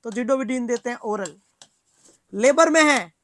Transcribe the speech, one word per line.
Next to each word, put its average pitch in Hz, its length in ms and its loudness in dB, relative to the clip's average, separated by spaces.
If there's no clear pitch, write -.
तो 233 60 -8
Zidovudine 247 580 -4
देते 240 220 -6
हैं 240 80 -10
ओरल, 202 360 -8
लेबर 277 380 4
में 311 140 4
है 240 280 0